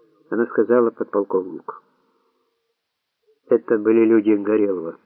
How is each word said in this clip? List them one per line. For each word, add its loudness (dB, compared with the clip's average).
она -2
сказала 2
подполковнику: -6
«Это 0
были 2
люди 2
Горелого. -2